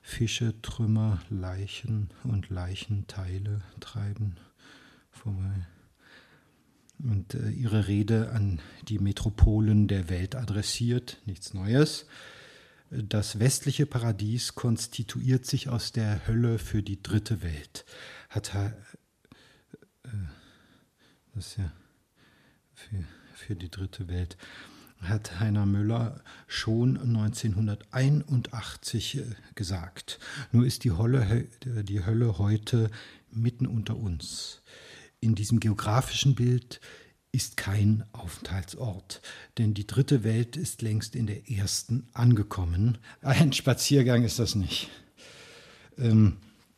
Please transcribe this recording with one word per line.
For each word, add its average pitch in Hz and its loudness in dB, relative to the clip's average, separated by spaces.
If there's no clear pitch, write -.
Fische, - -4
Trümmer, 110 0
Leichen 98 -4
und 104 -2
Leichenteile 95 -4
treiben 101 -6
vorbei. 95 -6
Und, 104 -2
äh, 107 -2
ihre 107 2
Rede 110 2
an 101 0
die 107 -2
Metropolen 104 4
der 95 0
Welt 92 -4
adressiert, 120 -4
nichts - -10
Neues. 117 2
Das 104 -2
westliche 135 2
Paradies 113 -2
konstituiert 123 -2
sich - -4
aus 120 -4
der 107 -2
Hölle 113 2
für 104 -2
die 98 -8
dritte 107 -2
Welt, 78 -8
hat - -6
He-, 101 -2
äh, 127 -16
das 104 -10
ist - -14
ja 87 -6
für, 98 -10
für - -10
die 85 -10
dritte 92 -8
Welt, 87 -4
hat 95 -4
Heiner 104 2
Müller 107 0
schon 120 0
neunzehnhunderteinundachtzig, 113 0
äh, - -6
gesagt. 90 -8
Nur 120 8
ist - 0
die 120 4
Hölle 113 2
he-, 117 0
die 98 -4
Hölle 113 2
heute 110 2
mitten 117 0
unter 113 -2
uns. - -8
In 113 4
diesem 104 2
geografischen 110 2
Bild 123 0
ist - -4
kein 104 2
Aufenthaltsort, - -8
denn 107 4
die 104 -4
dritte 131 4
Welt 117 0
ist - -6
längst 110 -2
in 113 0
der - -8
ersten 110 -2
angekommen. 104 4
Ein 139 6
Spaziergang 123 4
ist 113 0
das 110 0
nicht. - -2
Ähm, 110 6